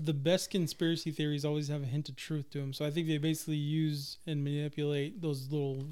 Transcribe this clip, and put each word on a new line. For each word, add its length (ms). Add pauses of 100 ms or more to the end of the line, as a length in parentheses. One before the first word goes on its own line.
the 120
best 360
conspiracy 600
theories 340
always 240
have 140
a 40
hint 220
of 80
truth 360
to 100
'em. 100
So 140
I 40
think 180
they 100
basically 380
use 600 (100)
and 160
manipulate 800
those 300
little 400